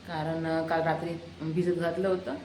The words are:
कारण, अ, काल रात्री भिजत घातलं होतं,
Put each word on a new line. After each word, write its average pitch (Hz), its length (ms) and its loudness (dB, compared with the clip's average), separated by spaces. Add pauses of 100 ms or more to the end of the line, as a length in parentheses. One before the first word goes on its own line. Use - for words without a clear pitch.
कारण, 160 380 -2
अ, 160 200 0
काल 165 160 2
रात्री 165 280 2 (300)
भिजत 170 360 2
घातलं 170 320 2
होतं, 185 260 0 (100)